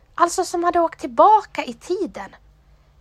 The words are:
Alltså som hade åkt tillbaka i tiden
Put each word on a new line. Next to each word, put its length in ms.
Alltså 240
som 200
hade 160
åkt 200
tillbaka 640
i 100
tiden 640